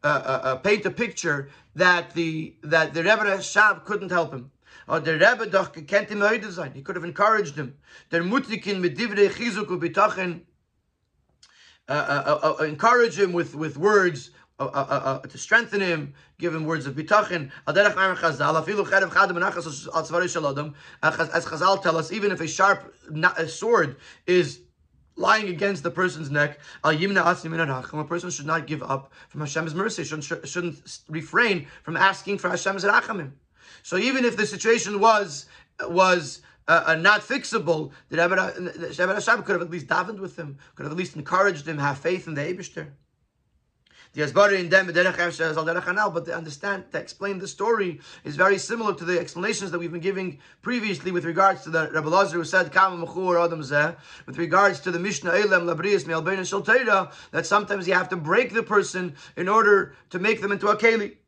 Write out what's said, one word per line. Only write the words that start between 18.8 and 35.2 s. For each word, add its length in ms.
cherev 240
chadam 280
menachas 560
al 100
tzvarei 260
shel 180
adam. 280
Uh, 100
Chaz-, 200
as 140
Chazal 360
tell 160
us, 140
even 200
if 100
a 60
sharp 460
na-, 280
a 100
sword 480
is 320
lying 320
against 360
the 80
person's 400
neck, 280
al 100
yimna 300
asi 260
min 100
haracham, 400
a 40
person 260
should 160
not 200
give 180
up 280
from 120
Hashem's 340
mercy, 280
shouldn't, 440
shouldn't 380
s-, 240
refrain 580
from 140
asking 400
for 120
Hashem's 340
rachamim. 480
So 160
even 260
if 140
the 80
situation 540
was, 480